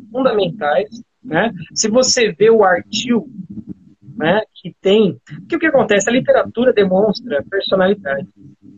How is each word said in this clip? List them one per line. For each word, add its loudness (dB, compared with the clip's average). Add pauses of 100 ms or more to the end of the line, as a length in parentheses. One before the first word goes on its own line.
fundamentais, -2 (200)
né? 0 (200)
Se -2
você 2
vê 2
o 6
artigo, -2 (880)
né, 0 (140)
que -18
tem, 2
porque -10
o -2
que 0
acontece? 2
A 0
literatura 2
demonstra 0
personalidade. -2 (500)